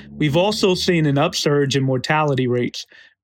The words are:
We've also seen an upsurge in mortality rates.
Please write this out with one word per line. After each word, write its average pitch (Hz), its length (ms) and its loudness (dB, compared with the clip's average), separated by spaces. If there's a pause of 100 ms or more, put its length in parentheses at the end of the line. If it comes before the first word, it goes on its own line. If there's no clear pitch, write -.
(120)
We've 147 260 -2
also 202 360 2
seen 175 320 0
an 139 120 2
upsurge 143 580 0
in 135 80 0
mortality 131 640 0
rates. 120 380 -4 (380)